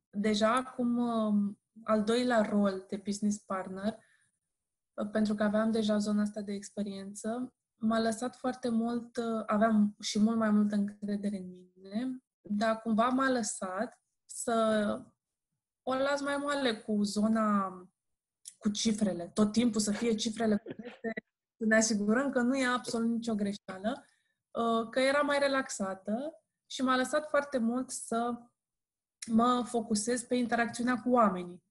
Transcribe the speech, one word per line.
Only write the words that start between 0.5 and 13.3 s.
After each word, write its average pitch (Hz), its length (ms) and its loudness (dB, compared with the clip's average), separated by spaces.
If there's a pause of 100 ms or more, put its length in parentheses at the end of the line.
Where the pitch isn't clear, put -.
acum, 247 420 -2
um, 214 640 0 (260)
al 214 200 2
doilea 233 380 2
rol 202 460 0
de 202 80 -6
business 208 420 -2
partner, 190 580 -6 (960)
uh, 208 160 -4
pentru 214 240 2
că 208 80 -2
aveam 214 280 2
deja 214 280 2
zona 208 240 0
asta 208 180 -4
de 202 120 -8
experiență, 202 1000 -8 (260)
m-a 226 200 2
lăsat 226 360 -2
foarte 247 320 -4
mult, 233 480 -2
uh, 226 300 -2
aveam 214 540 4
și - 180 -4
mult 220 180 4
mai 220 140 2
multă 208 240 4
încredere 202 640 -2
în 185 120 -10
mine, 196 760 -8 (180)
dar 220 400 0
cumva 226 280 2
m-a 262 220 2